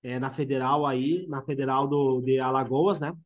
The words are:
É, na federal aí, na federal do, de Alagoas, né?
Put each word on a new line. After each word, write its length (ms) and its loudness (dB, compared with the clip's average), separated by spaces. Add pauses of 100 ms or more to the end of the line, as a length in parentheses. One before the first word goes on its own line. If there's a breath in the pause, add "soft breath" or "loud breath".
É, 200 -6
na 100 -2
federal 560 0
aí, 400 0
na 160 -6
federal 460 0
do, 320 2
de 180 2
Alagoas, 640 2
né? 120 -4 (140)